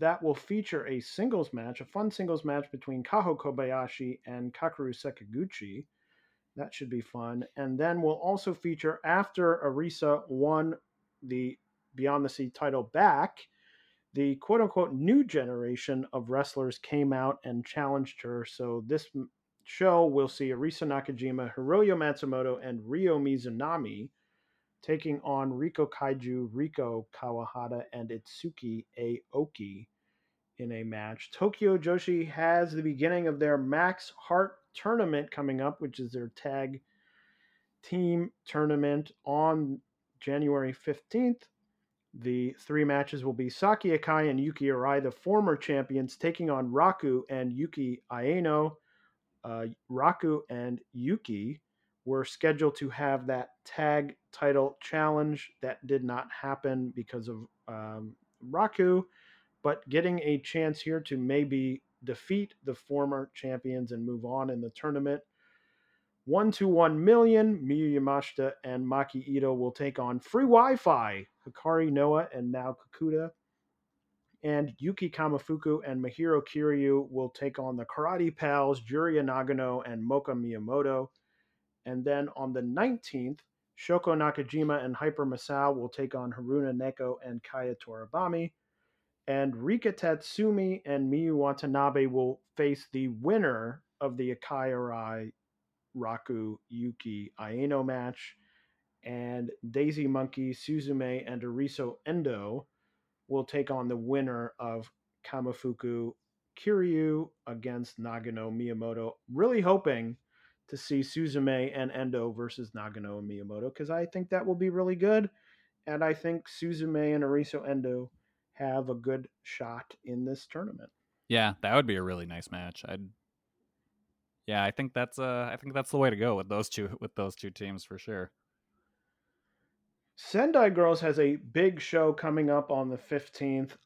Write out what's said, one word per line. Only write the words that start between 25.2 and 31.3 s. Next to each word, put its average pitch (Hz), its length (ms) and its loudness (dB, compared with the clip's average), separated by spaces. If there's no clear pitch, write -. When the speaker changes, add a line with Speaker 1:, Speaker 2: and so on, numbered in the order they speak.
Speaker 1:
on 135 280 0
Riko 151 380 0
Kaiju, 127 640 -4
Riko 123 520 -4
Kawahata, 120 680 -6
and 117 160 -8
Itsuki 113 760 -10
Aoki 117 880 -6
in 120 160 -8
a 113 120 -8
match. 110 480 -10